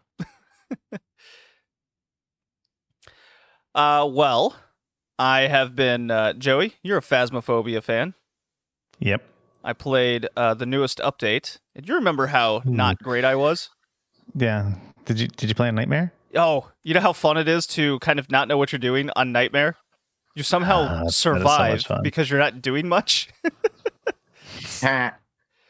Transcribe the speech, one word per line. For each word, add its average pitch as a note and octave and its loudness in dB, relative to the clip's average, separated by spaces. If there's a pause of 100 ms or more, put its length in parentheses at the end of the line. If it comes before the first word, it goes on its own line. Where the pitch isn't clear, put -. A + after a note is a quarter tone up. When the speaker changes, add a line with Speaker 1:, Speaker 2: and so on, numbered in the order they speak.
(200)
Speaker 1:
<laughs> - -18 (2750)
Uh, D3 2
well, C3+ 2 (640)
I C3 4
have C3+ 2
been, A#2+ 0
uh, A2 2
Joey, C#3 0 (100)
you're F#3+ -2
a C#3 0
Phasmophobia A#2 -2
fan. A#2+ -4 (880)
Speaker 2:
Yep. G2+ 0 (400)
Speaker 1:
I A#2+ -6
played, B2 0
uh, A#2 2
the A#2+ -6
newest C3+ -2
update. A#2+ -4 (160)
And D3+ -16
you C#4+ -2
remember D#3+ 0
how A#2 2
Speaker 2:
Hmm. B2+ 0
Speaker 1:
not A#2+ 0
great B2 -2
I C3 2
was? D3 0 (680)
Speaker 2:
Yeah. G#2+ 0 (320)
Did A2 -2
you, A#2+ -2
did - -6
you A2+ -2
play A#2+ 0
a - -2
Nightmare? C#3+ -2 (220)
Speaker 1:
Oh, D#3+ 0 (120)
you D#3+ -2
know F3+ 4
how F3+ 4
fun D3+ 2
it D#3+ 2
is E3 2
to C#3+ 0
kind D3 0
of B2+ -8
not C3+ 2
know C#3+ 0
what C#3 0
you're C#3 -6
doing C3 -2
on B2+ 0
Nightmare? C#3 0 (600)
You D3 -8
somehow F3+ 2
Speaker 2:
Ah, C3 -2
that E2 -2
is - 0
so D#3+ 2
Speaker 1:
survive C#3 4
Speaker 2:
much A2 -4
fun. G2+ -4
Speaker 1:
because C3 -2
you're C#3 2
not B2+ 0
doing C#3 -2
much. - 0 (140)
<laughs> E4+ -2 (1300)
Speaker 3:
Ha. C3 -2 (540)